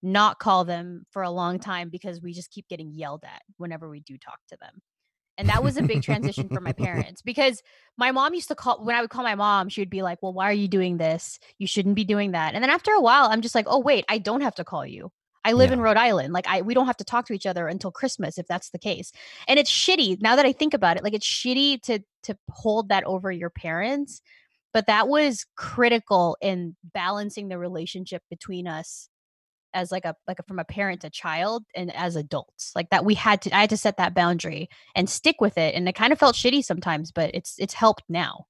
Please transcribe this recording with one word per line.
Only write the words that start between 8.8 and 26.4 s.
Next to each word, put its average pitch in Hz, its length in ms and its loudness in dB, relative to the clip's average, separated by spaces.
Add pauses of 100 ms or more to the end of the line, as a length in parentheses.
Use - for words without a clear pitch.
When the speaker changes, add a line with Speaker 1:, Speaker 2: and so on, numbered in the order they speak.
Speaker 1:
when 233 100 0
I 233 60 2
would 233 100 -2
call 247 140 -6
my 226 100 0
mom, 202 340 2
she 202 120 -6
would 190 100 -4
be 190 120 -4
like, 175 200 -4
"Well, 190 100 -6
why 190 160 -2
are 208 40 2
you 202 160 0
doing 180 300 2
this? 165 400 -2 (200)
You 196 80 -6
shouldn't 202 300 2
be 214 80 0
doing 202 280 0
that." 160 220 -2
And 214 80 -2
then 262 80 2
after 359 220 2
a 415 80 6
while, 262 260 8
I'm 220 160 2
just 226 120 -6
like, 214 140 2
"Oh, 269 120 4
wait, 247 280 2
I 220 100 0
don't 220 240 -2
have 277 140 -2
to 180 80 -8
call 147 220 -8
you. - 240 -14 (340)
I 220 80 4
live 254 200 8
in 254 80 0
Speaker 2:
Yeah. 226 60 -2
Speaker 1:
Rhode 214 100 6
Island. 196 380 2
Like, 180 140 -2
I, 185 140 2
we 214 120 -2
don't 262 120 4
have 247 120 0
to 202 60 -8
talk 240 220 -2
to - 80 -6
each 196 120 -6
other 175 200 -2
until 185 240 -6
Christmas 180 480 -6
if 175 80 -8
that's - 240 -6
the 185 80 -12
case." 180 320 -8 (380)
And 277 100 6
it's 294 140 4
shitty. 226 500 2
Now 220 140 6
that 277 100 6
I 269 60 4
think 302 220 0
about 185 240 4
it, - 40 -8
like, 208 120 -2
it's 214 120 -2
shitty 262 560 0
to, 226 160 -2 (260)
to 196 120 -8 (140)
hold 214 400 -2
that 196 140 2
over 190 280 -4
your 170 180 -6
parents. 220 680 -4 (520)
But 214 140 2
that 214 220 4
was 285 380 2 (100)
critical 220 840 2